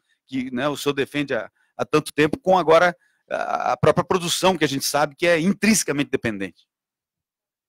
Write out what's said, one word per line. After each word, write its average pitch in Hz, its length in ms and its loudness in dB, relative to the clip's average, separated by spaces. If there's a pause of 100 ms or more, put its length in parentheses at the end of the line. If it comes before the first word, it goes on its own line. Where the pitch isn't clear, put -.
(260)
que, 131 280 -6
né, 131 140 -2
o 139 80 -4
senhor 143 160 -2
defende 139 420 -4
há, 101 160 -6 (260)
há 120 80 -4
tanto - 280 -2
tempo, 147 260 0
com 185 200 2
agora 170 360 4 (340)
a, - 440 -4
a - 40 -2
própria 156 280 2
produção, 180 520 0
que 160 80 -2
a 143 40 2
gente 135 160 -4
sabe 147 320 -2
que 170 100 -2
é 170 140 4
intrinsecamente 170 720 0
dependente. 101 580 -6 (1000)